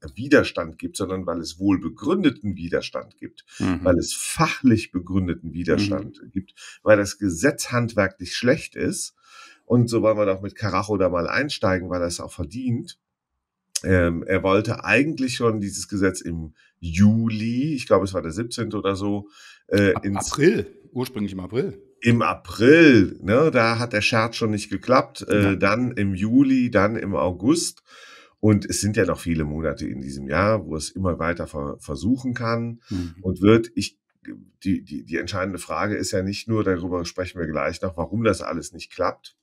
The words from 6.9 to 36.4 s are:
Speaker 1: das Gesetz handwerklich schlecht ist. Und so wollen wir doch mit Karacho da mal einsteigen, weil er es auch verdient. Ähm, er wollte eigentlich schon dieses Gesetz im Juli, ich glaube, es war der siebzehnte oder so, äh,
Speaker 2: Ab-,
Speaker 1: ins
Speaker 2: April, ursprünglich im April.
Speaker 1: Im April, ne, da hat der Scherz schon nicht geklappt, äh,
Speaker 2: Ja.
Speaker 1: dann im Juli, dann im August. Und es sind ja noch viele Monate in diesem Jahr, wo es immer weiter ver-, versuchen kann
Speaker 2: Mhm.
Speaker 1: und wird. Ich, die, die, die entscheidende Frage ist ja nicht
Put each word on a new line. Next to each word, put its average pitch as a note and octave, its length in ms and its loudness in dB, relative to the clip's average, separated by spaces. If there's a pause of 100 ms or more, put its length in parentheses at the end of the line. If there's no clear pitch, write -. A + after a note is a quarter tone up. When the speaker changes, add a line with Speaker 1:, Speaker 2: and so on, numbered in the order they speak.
Speaker 1:
das G2+ 220 0
Gesetz G2+ 520 -2
handwerklich G#2+ 640 -2
schlecht - 400 0
ist. - 400 -6 (500)
Und A#2+ 220 4
so G#2+ 160 0
wollen G#2+ 160 2
wir G#2 80 2
doch F#2+ 160 0
mit G#2 140 -10
Karacho G2+ 400 -2
da F#2 120 2
mal F2 200 -2
einsteigen, F#2 600 -2
weil F2+ 120 -4
er F2 80 -2
es E2+ 100 -8
auch C#2 140 -12
verdient. A2+ 680 -6 (840)
Ähm, E2+ 400 2
er F#2 180 0
wollte G#2 420 2
eigentlich C3 520 0
schon A2 240 0
dieses F#2+ 260 -6
Gesetz F#2+ 340 0
im E2 340 -8 (260)
Juli, A2 960 2
ich B2 120 -6
glaube, G2 200 4
es F#2 60 -6
war E2+ 100 -4
der D#2+ 100 -6
siebzehnte G#2 440 -6
oder G2 200 -2
so, G2+ 320 -4 (400)
äh, G2 260 4
Speaker 2:
Ab-, - 100 -6
Speaker 1:
ins G2+ 280 -4
Speaker 2:
April, D#3 340 2 (260)
ursprünglich A2 400 -6
im F#2 80 -8
April. G#2+ 400 -4 (220)
Speaker 1:
Im A#2 180 4
April, A2+ 1000 6
ne, A#2+ 280 4
da A#2 280 2
hat A#2+ 160 -4
der G#2 80 -2
Scherz A#2 340 0
schon A2+ 140 -2
nicht G#2 180 -4
geklappt, B2+ 600 0
äh, G#2 140 2
Speaker 2:
Ja. G2 120 2
Speaker 1:
dann A2 380 0
im G2 220 -2
Juli, B2 560 4
dann G#2+ 260 2
im G2 180 -4
August. F#2 680 0 (560)
Und G#2 280 4
es - 160 -4
sind G#2 160 0
ja F#2+ 80 4
noch D#2 140 -2
viele D#2+ 240 -2
Monate D2+ 420 -4
in C2 160 -8
diesem C2+ 260 -10
Jahr, F#2 380 0
wo D#2 100 -6
es D2+ 140 -8
immer F#2 280 -4
weiter E2 280 -4
ver-, C#2+ 320 -8
versuchen A#2+ 560 -4
kann A#2 460 -4 (100)
Speaker 2:
Mhm. F2 320 -6
Speaker 1:
und F#2 180 -4
wird. A2+ 360 6
Ich, - 220 -6 (640)
die, G2 200 -2
die, C2 220 -12
die D#2 120 -8
entscheidende F#2 420 -6
Frage F2 360 -4
ist - 160 -6
ja F#2+ 120 -2
nicht G2+ 260 -6